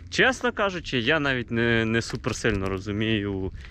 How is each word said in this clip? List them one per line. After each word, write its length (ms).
Чесно 420
кажучи, 460
я 220
навіть 300
не, 340
не 180
суперсильно 640
розумію, 880